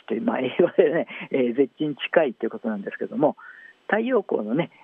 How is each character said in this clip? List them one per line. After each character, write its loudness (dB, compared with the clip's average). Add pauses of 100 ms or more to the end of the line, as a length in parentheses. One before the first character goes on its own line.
と -4
い -2
う、 -6
ま 0
あ、 -2
英 -2
語 4
で 6
ね、 0 (240)
え 0
ー、 2
ゼ 4
ッ 0 (100)
チ -2
に -2
近 2
い -4
と -6
い 0
う 0
こ -10
と -4
な -2
ん -6
で -8
す -14
け -4
ど -8
も、 2 (520)
太 0
陽 0
光 -2
の -4
ね、 0 (140)